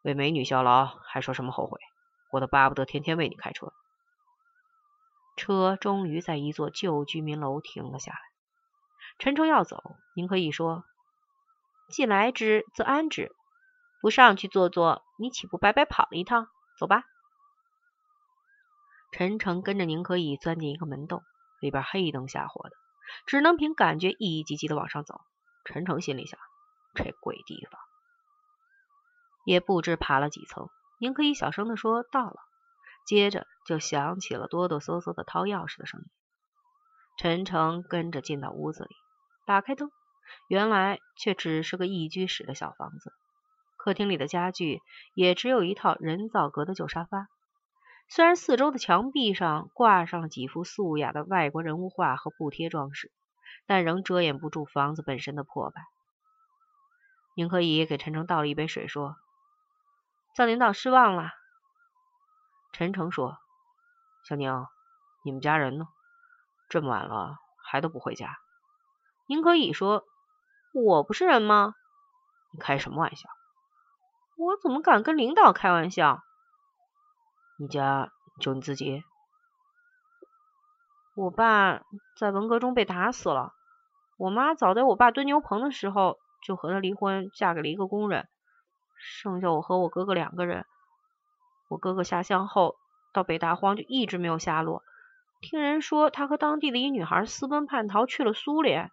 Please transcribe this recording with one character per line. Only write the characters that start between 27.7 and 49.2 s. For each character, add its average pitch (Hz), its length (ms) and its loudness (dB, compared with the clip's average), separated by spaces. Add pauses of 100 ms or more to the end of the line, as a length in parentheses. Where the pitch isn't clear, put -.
方。” - 100 -20 (1600)
也 180 140 4
不 180 220 2
知 170 140 0
爬 139 240 2
了 147 100 2
几 - 160 -12
层， - 240 -14 (300)
宁 254 160 -4
可 294 80 2
以 294 100 2
小 - 160 -2
声 202 180 -4
地 226 80 -4
说 226 360 -2
：“到 262 140 0
了。” - 100 -14 (720)
接 202 240 4
着 - 160 -6 (180)
就 160 140 -2
响 151 400 -2
起 - 160 -8
了 110 120 -8
哆 175 200 -2
哆 160 120 -4
嗦 170 200 -6
嗦 170 140 -8
的 170 100 -8
掏 175 220 -4
钥 190 220 -4
匙 - 120 -14
的 - 80 -14
声 - 140 -16
音。 - 40 -20 (1120)
陈 175 280 -2
诚 170 360 -2
跟 170 300 -6
着 165 100 -6
进 143 200 -8
到 139 100 -10
屋 151 220 -8
子 - 100 -14
里， - 120 -16 (500)
打 202 160 2
开 269 140 -6
灯， 294 140 -10 (600)
原 196 180 2
来 196 320 2 (160)
却 - 180 -2
只 160 300 -2
是 180 140 -8
个 180 100 -2
一 175 220 -4
居 185 180 -4
室 - 160 -8
的 - 100 -10
小 - 200 -8
房 - 260 -12
子。 - 140 -20 (640)
客 - 160 -2
厅 202 160 -2
里 185 80 0
的 135 100 -4
家 175 240 -2
具 156 300 -4 (320)
也 180 220 4
只 240 120 -4
有 247 160 4
一 175 100 -2
套 190 220 0
人 170 320 -4
造 180 220 0
革 147 160 -4
的 190 80 -6
旧 165 160 -8
沙 170 160 -8
发， 196 240 -10 (800)
虽 330 160 4
然 349 100 8
四 285 220 2
周 285 140 4
的 262 60 -8
墙 220 360 2
壁 233 200 2